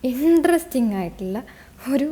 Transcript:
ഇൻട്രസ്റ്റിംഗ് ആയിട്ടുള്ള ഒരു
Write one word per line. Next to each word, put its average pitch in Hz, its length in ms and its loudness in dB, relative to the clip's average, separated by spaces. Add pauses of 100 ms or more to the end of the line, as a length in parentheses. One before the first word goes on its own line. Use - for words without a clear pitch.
ഇൻട്രസ്റ്റിംഗ് 302 880 2
ആയിട്ടുള്ള 185 420 -6 (500)
ഒരു 277 200 0